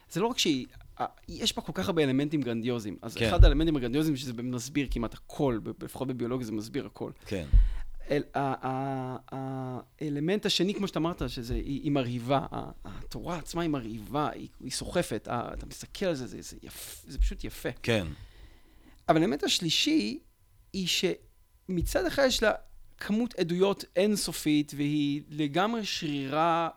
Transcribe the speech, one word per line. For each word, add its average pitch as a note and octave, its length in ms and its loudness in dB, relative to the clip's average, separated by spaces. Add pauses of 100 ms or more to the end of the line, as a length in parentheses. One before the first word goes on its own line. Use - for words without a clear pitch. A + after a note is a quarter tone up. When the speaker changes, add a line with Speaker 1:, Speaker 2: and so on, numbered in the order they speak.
(120)
Speaker 1:
זה E3 80 -2
לא G#3+ 80 4
רק B3+ 120 -2
שהיא, C3+ 260 2 (340)
אה, B2 60 -2 (220)
יש G3 280 -2
בה A#3 60 -6
כל - 140 -6
כך F#3 120 -2
הרבה E3 160 4
אלמנטים C#3+ 380 2
גרנדיוזיים. A#2 600 -2
אז A2+ 140 -8
Speaker 2:
כן. A2+ 120 2
Speaker 1:
אחד E3+ 180 8
האלמנטים D#3 300 6
הגרנדיוזיים, C#3+ 420 2
שזה B2+ 160 -6
מסביר B2 580 -4
כמעט A#2 220 -4
הכל, B2+ 500 -2
ב-, A2+ 200 -8
לפחות B2+ 240 -6
בביולוגיה B2 380 -2
זה G#2+ 60 -6
מסביר A2+ 340 -4
הכל. A2+ 260 -10 (140)
Speaker 2:
כן. F2 220 -4 (640)
Speaker 1:
אל-, C#3+ 140 2 (100)
ה-, C3+ 340 -2
ה-, C3 1080 -4 (240)
האלמנט D#3 440 0
השני, G3 280 2
כמו G3 140 -2
שאתה - 120 -2
אמרת, E3+ 300 0
שזה, B2 240 -6
היא, C3+ 300 -2
היא D3+ 80 0
מרהיבה. B2 600 0
ה-, A#2+ 200 -8 (140)
התורה E3+ 520 -8
עצמה D#3+ 240 -6
היא E3+ 80 0
מרהיבה, A#2 600 -2
היא, - 180 -10 (160)
היא C3 80 -8
סוחפת. - 600 -2
ה-, A2+ 220 -4
אתה - 120 -10
מסתכל - 400 -8
על F3 100 0
זה, B2+ 120 -6
זה, - 140 -12
זה - 220 -14
יפ-, - 440 -14
זה C#3 120 -4
פשוט - 240 2
יפה. - 260 -6 (140)
Speaker 2:
כן. G#2+ 240 2 (1040)
Speaker 1:
אבל D#3+ 120 6
האלמנט A#3+ 220 0
השלישי C4 760 0 (540)
היא F#3 140 -2
שמצד - 1160 -2
אחד D4 220 2
יש A#3 160 2
לה G#3+ 80 6 (480)
כמות A3+ 400 0
עדויות F3+ 460 2 (100)
אינסופית, E3+ 800 2
והיא D3 540 0
לגמרי F3 560 0
שרירה, D#3 920 0